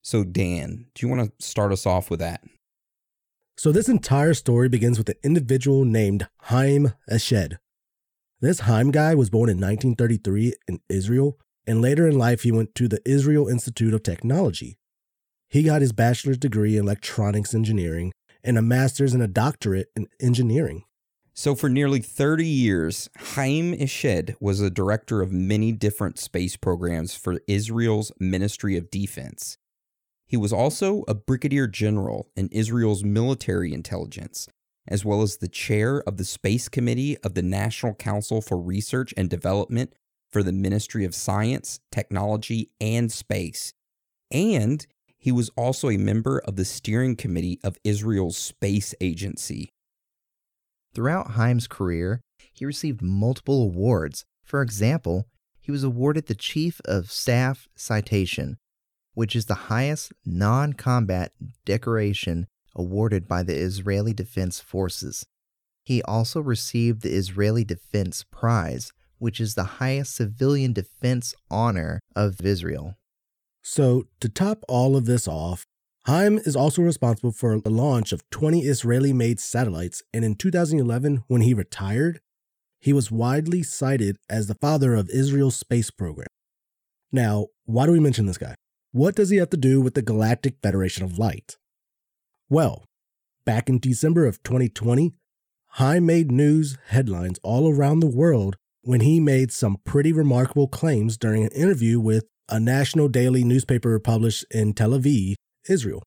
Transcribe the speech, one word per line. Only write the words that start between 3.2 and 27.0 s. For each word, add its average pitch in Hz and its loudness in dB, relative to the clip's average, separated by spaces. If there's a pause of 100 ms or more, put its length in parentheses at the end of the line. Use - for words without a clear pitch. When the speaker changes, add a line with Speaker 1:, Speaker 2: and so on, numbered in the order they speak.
Speaker 2:
So 156 2
this 208 4
entire 156 4
story 123 2
begins 117 2
with 110 -2
an - -6
individual 135 2
named 107 2 (160)
Haim 135 4 (180)
Eshed. 95 0 (840)
This 151 0
Haim 113 4
guy 151 4
was 120 4
born 113 4
in 92 0
nineteen 107 0
thirty-three 110 0 (140)
in 87 -6
Israel, 120 0 (300)
and 113 2
later 147 4
in 143 4
life 120 2
he 117 4
went 110 0
to 123 0
the 107 -2
Israel 139 4
Institute 113 0
of 110 0
Technology. 117 -2 (720)
He 143 4
got 156 4
his 127 4
bachelor's 123 0
degree 107 0
in 101 0
electronics 101 -2
engineering 90 -2 (300)
and 120 2
a 110 4
master's 127 2
and 123 2
a 113 0
doctorate 104 -2
in 107 -6 (140)
engineering. 123 0 (480)
Speaker 1:
So 143 -2
for 143 -2
nearly 139 2
thirty 156 0
years, 101 0
Haim 151 -2
Eshed - -2
was 101 0
a 101 2
director 104 -2
of 95 -2
many 104 0
different 104 -2
space - -6
programs 85 -4